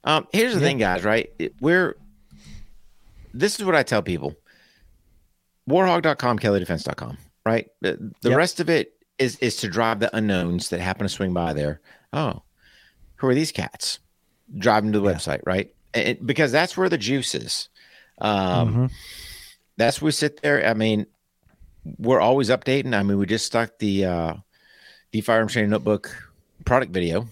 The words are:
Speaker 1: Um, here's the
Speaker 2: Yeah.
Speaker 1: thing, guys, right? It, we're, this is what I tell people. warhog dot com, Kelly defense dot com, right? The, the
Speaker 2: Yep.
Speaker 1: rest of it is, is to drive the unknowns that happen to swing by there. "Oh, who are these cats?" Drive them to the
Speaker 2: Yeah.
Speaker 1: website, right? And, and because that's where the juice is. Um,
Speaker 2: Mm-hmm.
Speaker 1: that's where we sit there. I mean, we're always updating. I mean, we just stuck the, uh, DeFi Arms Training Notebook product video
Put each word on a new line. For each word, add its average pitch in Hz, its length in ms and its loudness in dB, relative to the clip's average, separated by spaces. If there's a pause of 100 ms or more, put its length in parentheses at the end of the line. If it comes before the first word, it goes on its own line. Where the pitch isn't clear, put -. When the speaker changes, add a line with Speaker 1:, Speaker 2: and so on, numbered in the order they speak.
Speaker 1:
Um, 151 300 0
here's 226 200 2
the 180 60 0
Speaker 2:
Yeah. 139 60 2
Speaker 1:
thing, 139 120 2
guys, 92 280 0
right? 107 340 0
It, - 220 -4
we're, 175 340 2 (1400)
this 175 260 -2
is 208 60 -4
what 180 100 2
I 139 80 4
tell 110 180 0
people. 76 340 -6 (1300)
warhog 175 340 4
dot 151 160 2
com, 120 200 2
Kelly 101 200 2
defense 85 240 -4
dot - 140 -6
com, - 200 -12 (280)
right? 113 220 0 (140)
The, 95 300 -4 (100)
the 123 80 2
Speaker 2:
Yep. 131 80 4
Speaker 1:
rest 175 220 0
of 170 100 -2
it 160 240 0 (240)
is, 127 200 0
is 120 200 0
to 110 100 -4
drive 110 320 0
the - 160 0
unknowns 90 540 0
that 85 100 -2
happen 92 240 -4
to 98 60 -2
swing 92 240 -4
by 85 200 -2
there. 73 280 -4 (320)
"Oh, 143 280 -4 (760)
who 135 100 0
are 127 80 4
these 151 160 0
cats?" - 480 -6 (580)
Drive 107 260 4
them 107 100 0
to 107 60 2
the 101 100 2
Speaker 2:
Yeah. 87 60 2
Speaker 1:
website, 80 300 -6
right? 92 280 -2 (200)
And, - 140 0 (100)
and 123 100 -8
because 139 240 0
that's 160 240 0
where 185 140 0
the 165 80 0
juice 120 380 -2
is. - 340 -6 (500)
Um, 101 500 2
Speaker 2:
Mm-hmm. 120 160 2 (920)
Speaker 1:
that's 117 240 2
where 156 60 0
we 151 40 2
sit 147 300 -2
there. 143 260 2
I 113 60 2
mean, 107 320 0 (920)
we're 120 220 2
always 120 300 4
updating. 131 440 0
I 101 100 2
mean, 101 140 2
we 98 80 2
just 110 200 -2
stuck 113 340 -2
the, 98 260 0
uh, 85 280 -2 (760)
DeFi 110 200 -2
Arms 110 220 2
Training 104 180 2
Notebook - 440 -2 (500)
product 123 260 2
video 90 400 -2